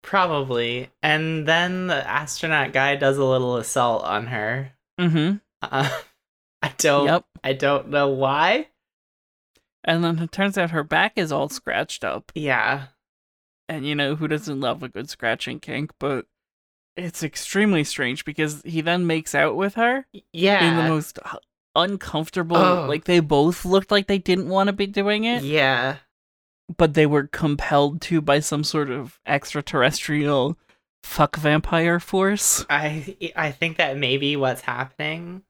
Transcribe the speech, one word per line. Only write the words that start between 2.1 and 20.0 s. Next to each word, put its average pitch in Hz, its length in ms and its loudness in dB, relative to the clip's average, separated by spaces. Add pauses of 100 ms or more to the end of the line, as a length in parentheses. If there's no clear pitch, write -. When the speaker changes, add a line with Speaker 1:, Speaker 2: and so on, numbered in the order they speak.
Speaker 1:
guy 139 220 2
does 139 220 2
a 139 60 2
little 127 340 2
assault 117 460 0
on 104 240 -2
her. 123 460 -4 (260)
Speaker 2:
Mm-hmm. 170 380 2 (240)
Speaker 1:
Uh, 135 280 -2 (400)
<laughs> - 320 -16
I 143 160 -4
don't, 143 300 4
Speaker 2:
Yep. 165 180 2 (180)
Speaker 1:
I 135 100 -2
don't 139 360 0
know 143 200 2
why. 147 580 2 (1160)
Speaker 2:
And 165 200 0
then 165 160 0
it 165 120 -6
turns 196 260 -2
out 170 140 0
her 160 120 -2
back 165 320 0
is 160 160 -2
all 143 180 -2
scratched - 540 -6
up. - 320 -6
Speaker 1:
Yeah. 135 520 -2 (800)
Speaker 2:
And, 156 200 -8
you 147 80 -2
know, 143 200 0
who 151 120 -4
doesn't 147 340 -4
love 123 220 -2
a 123 60 -10
good 127 200 -10
scratching 127 500 -4
kink? 147 400 -8
But 139 280 -4 (680)
it's 175 280 -8
extremely 190 600 0
strange 131 400 -4
because 151 400 -4
he 160 180 -4
then 175 260 0
makes 160 260 -2
out 151 220 2
with 196 180 -2
her 247 400 0